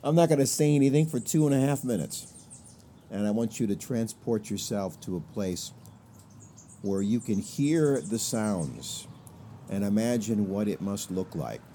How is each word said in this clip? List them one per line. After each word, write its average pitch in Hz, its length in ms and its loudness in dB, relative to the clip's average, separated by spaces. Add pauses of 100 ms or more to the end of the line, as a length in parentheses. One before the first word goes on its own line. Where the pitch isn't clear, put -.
I'm 147 120 2
not 165 140 8
gonna 139 180 6
say 147 260 4
anything 143 320 6
for 147 140 -2
two 156 260 2
and 139 80 4
a 135 60 4
half 139 240 2
minutes. 107 500 -4 (760)
And 104 160 -2
I - 20 2
want 110 300 -2
you 117 80 0
to 101 80 0
transport 113 720 -4
yourself 98 520 -4
to 92 140 -6
a 87 40 -2
place 90 540 -6 (1080)
where 98 220 -2
you 110 160 0
can 107 180 -2
hear 143 640 2
the 101 160 -4
sounds 95 920 -4 (640)
and 101 140 -2
imagine 107 680 0
what 104 180 0
it 101 140 -4
must 98 300 -4
look 92 240 -4
like. 58 260 -6 (140)